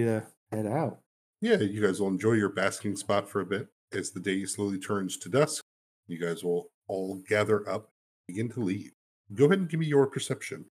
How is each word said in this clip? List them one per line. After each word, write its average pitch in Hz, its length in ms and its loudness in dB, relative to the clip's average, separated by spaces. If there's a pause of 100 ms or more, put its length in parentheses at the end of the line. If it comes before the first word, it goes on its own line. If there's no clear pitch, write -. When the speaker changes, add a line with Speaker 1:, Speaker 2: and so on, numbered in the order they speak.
Speaker 1:
to 110 180 2 (280)
head 110 140 -2
out." 120 340 -2 (420)
Speaker 2:
Yeah, 220 160 4
you 104 240 0
guys 95 180 4
will 98 100 2
enjoy 98 240 2
your 104 160 4
basking 98 460 -2
spot 101 340 0
for 104 120 -2
a 90 40 -4
bit. 98 220 -4 (260)
As 92 180 -6
the 95 80 -12
day 95 260 -2
slowly 101 320 -4
turns 95 400 -4
to - 120 -14
dusk, 135 340 2 (440)
you 85 120 -8
guys 85 240 -4
will 87 240 0 (200)
all 95 400 -4
gather 104 420 2
up, 101 200 -6 (380)
begin 110 220 -4
to 123 100 -8
leave. 98 320 -4 (420)
Go 123 120 4
ahead 190 140 6
and 175 100 -2
give 160 100 -2
me 165 60 0
your 143 220 4
perception. - 640 -8